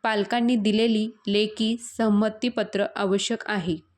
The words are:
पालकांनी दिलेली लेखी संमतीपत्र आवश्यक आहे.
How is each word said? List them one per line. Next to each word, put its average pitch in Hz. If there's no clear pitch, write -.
पालकांनी 233
दिलेली 214
लेखी 214
संमतीपत्र 214
आवश्यक 202
आहे. 180